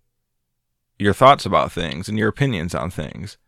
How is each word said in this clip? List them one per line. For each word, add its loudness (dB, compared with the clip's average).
your 2
thoughts 6
about 0
things -8
and -4
your 0
opinions -2
on -4
things. -12